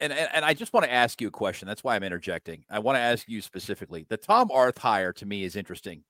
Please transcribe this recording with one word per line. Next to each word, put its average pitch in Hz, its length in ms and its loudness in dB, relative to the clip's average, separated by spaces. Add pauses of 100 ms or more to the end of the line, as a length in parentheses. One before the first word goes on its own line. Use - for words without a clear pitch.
and, 147 120 -2
and, 147 200 -2
and 156 120 2
I 156 100 4
just 226 180 -8
wanna 190 140 4
ask 123 340 2
you 110 80 -4
a - 20 -4
question. 95 380 -4
That's 104 160 -8
why 120 120 2
I'm 95 60 -2
interjecting. 87 680 -6
I 104 80 -4
wanna 123 220 2
ask 120 280 0
you 110 140 -8
specifically. 87 680 -10
The 110 80 -4
Tom 220 340 2
Arth 127 280 4
hire 98 360 2
to - 120 -14
me 101 180 -4
is 90 120 -6
interesting 87 540 -12